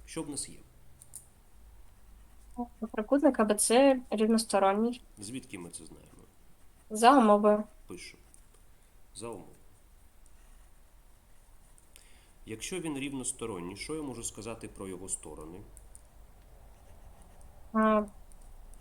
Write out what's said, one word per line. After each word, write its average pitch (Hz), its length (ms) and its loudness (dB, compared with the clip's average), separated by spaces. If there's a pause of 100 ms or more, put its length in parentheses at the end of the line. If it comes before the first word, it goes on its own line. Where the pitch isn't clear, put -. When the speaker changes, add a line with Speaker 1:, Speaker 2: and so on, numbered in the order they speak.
Speaker 1:
Що - 180 -8
в 147 60 -10
нас 135 200 -8
є? 131 100 -18 (2250)
Speaker 2:
У 220 80 -8
трикутника 269 560 2
А - 20 4
Б 208 100 2
Ц 254 540 6
рівносторонній. 220 920 2 (160)
Speaker 1:
Звідки 107 420 -12
ми 85 100 -12
це 82 160 -16
знаємо? 78 240 -20 (800)
Speaker 2:
За 233 280 8
умовою. 208 460 6 (240)
Speaker 1:
Пишу. - 300 -16 (1000)
За 113 120 -12
умовою. 90 280 -14 (3000)
Якщо 110 340 -10
він 156 180 -6
рівносторонній, 117 800 -8
що 151 200 -10
я 160 60 -8
можу 120 220 -10
сказати 107 440 -12
про 101 200 -14
його 92 220 -12
сторони? 78 520 -12 (2000)
Speaker 2:
А, 220 300 2 (760)